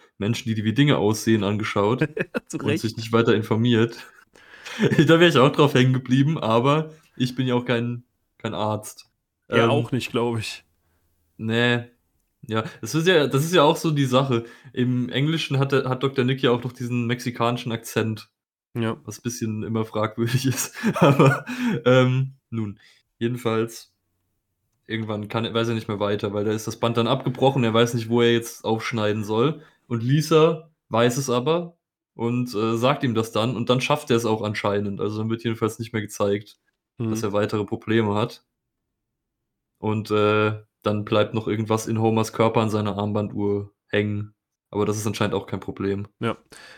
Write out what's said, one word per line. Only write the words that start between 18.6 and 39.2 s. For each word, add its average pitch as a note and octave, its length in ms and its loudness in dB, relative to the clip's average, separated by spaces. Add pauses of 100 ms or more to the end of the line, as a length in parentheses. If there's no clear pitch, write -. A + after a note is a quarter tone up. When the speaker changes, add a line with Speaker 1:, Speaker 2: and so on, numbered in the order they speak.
Speaker 2:
Ja. A2+ 280 -2
Speaker 1:
Was G#2+ 140 -14
ein - 20 -20
bisschen A2 420 -6
immer A2+ 220 -2
fragwürdig A2+ 600 -2
<laughs> - 0 -
ist. - 300 -4 (200)
Aber, C#3 500 4 (400)
ähm, B2+ 480 4 (160)
nun, A2 280 -6 (400)
jedenfalls, A#2 800 -4 (920)
irgendwann G#2+ 420 -6
kann, A2+ 240 -4
weiß A#2 160 0
er A#2 60 -2
nicht A2 120 -6
mehr G#2 140 -4
weiter, G2+ 320 -2
weil G#2 100 -2
da G#2+ 80 -2
ist A2 160 -6
das A2 140 -10
Band A#2 160 0
dann A#2 100 2
abgebrochen, C3+ 560 0
er A2+ 100 2
weiß A#2 200 4
nicht, A2+ 160 -4
wo A#2+ 120 2
er A#2 120 6
jetzt - 320 -4
aufschneiden A2 580 -2
soll. A#2 380 0 (260)
Und A#2 160 -4
Lisa D#3 640 2 (200)
weiß A#2+ 280 2
es C3 120 -4
aber D#3 480 -2 (360)
und, A#2+ 400 -4
äh, A2+ 240 0
sagt B2+ 260 2
ihm B2 120 0
das A2 180 -2
dann A2+ 240 0
und A#2 120 -2
dann B2+ 120 2
schafft - 300 -2
er A#2 60 6
es A#2 80 -2
auch A2 180 0
anscheinend. G#2 580 -4
Also G#2+ 160 -4
dann A2 120 -4
wird A2+ 140 -4
jedenfalls A2+ 360 -2
nicht A2+ 140 -10
mehr A2 100 -4
gezeigt, G#2 540 -4 (400)
Speaker 2:
Mhm. A2+ 120 -4
Speaker 1:
dass A2 140 -4
er G#2 100 -4
weitere G#2 320 0
Probleme A2 480 0
hat. - 320 -4 (1300)